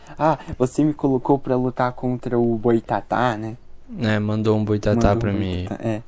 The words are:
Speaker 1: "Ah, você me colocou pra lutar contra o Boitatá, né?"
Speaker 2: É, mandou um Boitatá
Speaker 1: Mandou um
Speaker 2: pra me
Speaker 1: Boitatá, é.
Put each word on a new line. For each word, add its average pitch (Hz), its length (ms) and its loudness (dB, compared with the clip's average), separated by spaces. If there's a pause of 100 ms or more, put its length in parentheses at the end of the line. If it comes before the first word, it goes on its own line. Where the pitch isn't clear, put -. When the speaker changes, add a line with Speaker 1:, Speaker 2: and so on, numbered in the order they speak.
(200)
Speaker 1:
"Ah, 147 180 2 (200)
você 127 260 2
me 151 100 2
colocou 139 460 2
pra 131 160 0
lutar 127 380 0
contra 123 440 -4
o 117 200 2
Boitatá, 113 800 0
né?" 110 180 -8 (440)
Speaker 2:
É, 107 200 2
mandou 107 380 2
um 107 80 2
Boitatá 104 300 2
Speaker 1:
Mandou 107 200 4
um 113 40 0
Speaker 2:
pra 104 140 -2
me 95 240 -2
Speaker 1:
Boitatá, 92 300 -6
é. 110 200 -4